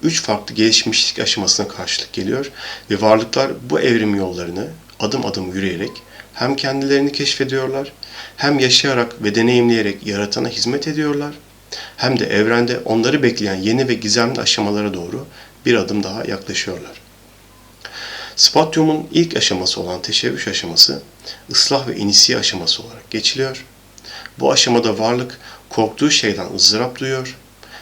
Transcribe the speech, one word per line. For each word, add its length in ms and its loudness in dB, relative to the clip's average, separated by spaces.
üç 200 0
farklı 320 -4
gelişmişlik 640 2
aşamasına 500 0
karşılık 440 -6
geliyor 380 -4
ve 100 0
varlıklar 500 4
bu 100 2
evrim 340 4
yollarını 540 -4
adım 260 -2
adım 280 -6
yürüyerek 360 -4
hem 220 -2
kendilerini 560 0
keşfediyorlar, 800 -2
hem 220 2
yaşayarak 640 2
ve 120 2
deneyimleyerek 720 4
yaratana 420 -2
hizmet 400 -2
ediyorlar, 460 -2
hem 240 0
de 60 0
evrende 520 4
onları 440 2
bekleyen 400 2
yeni 260 2
ve 60 2
gizemli 460 0
aşamalara 540 0
doğru 320 -8
bir 80 6
adım 280 0
daha 220 -6
yaklaşıyorlar. 840 -8
Spatyumun 760 2
ilk 240 2
aşaması 440 -2
olan 220 -6
teşebbüs 460 -2
aşaması, 540 0
ıslah 380 2
ve 80 -4
inisiye 420 4
aşaması 440 -2
olarak 280 -20
geçiliyor. 540 -4
Bu 140 2
aşamada 460 4
varlık 400 -2
korktuğu 420 0
şeyden 440 0
ızdırap 440 2
duyuyor, 380 -4